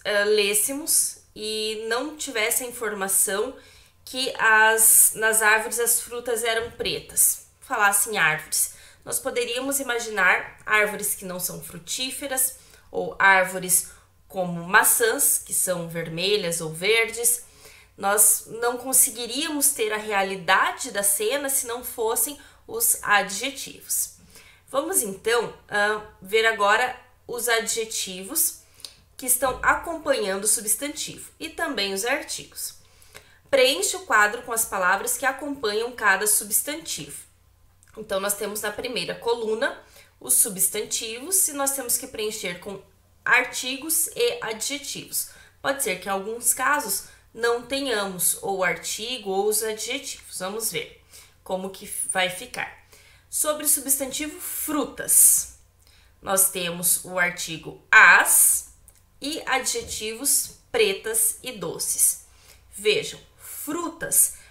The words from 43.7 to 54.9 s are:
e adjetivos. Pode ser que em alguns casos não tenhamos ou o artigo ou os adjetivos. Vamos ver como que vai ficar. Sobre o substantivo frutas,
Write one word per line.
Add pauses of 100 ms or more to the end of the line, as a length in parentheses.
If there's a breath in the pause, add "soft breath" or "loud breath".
e
adjetivos. (320 loud breath)
Pode
ser
que
em
alguns
casos (280 loud breath)
não
tenhamos
ou
o
artigo
ou
os
adjetivos.
Vamos
ver (400 loud breath)
como
que (200)
vai
ficar. (440 soft breath)
Sobre
o
substantivo
frutas, (640 soft breath)